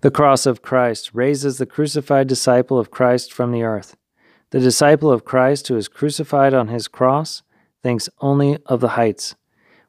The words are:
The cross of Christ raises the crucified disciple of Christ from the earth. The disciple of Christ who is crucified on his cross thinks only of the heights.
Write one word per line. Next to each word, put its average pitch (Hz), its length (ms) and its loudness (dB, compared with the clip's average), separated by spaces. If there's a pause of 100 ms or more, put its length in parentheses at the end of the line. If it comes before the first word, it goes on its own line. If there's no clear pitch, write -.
The 139 100 4
cross 139 340 2
of 123 160 -2
Christ 123 520 -2
raises 135 440 -2
the 131 80 -4
crucified 143 600 -2
disciple 127 520 0
of 107 120 -4
Christ 123 400 0
from 120 200 -4
the 117 120 -4
earth. 110 320 -8 (540)
The 135 100 -2
disciple 147 520 4
of 120 120 0
Christ 131 440 0
who 127 100 -2
is 104 100 -6
crucified 143 680 -2
on 120 160 0
his 113 180 -8
cross 135 560 -2 (400)
thinks 120 260 -4 (100)
only 143 460 0
of 123 160 -2
the 120 80 2
heights. 113 460 -4 (540)